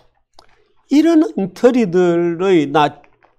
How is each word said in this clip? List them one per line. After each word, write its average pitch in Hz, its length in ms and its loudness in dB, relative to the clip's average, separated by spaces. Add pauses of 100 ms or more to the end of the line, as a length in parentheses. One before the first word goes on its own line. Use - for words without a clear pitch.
(880)
이런 311 340 2 (140)
엉터리들의 180 1300 0
나-, 147 340 -2 (380)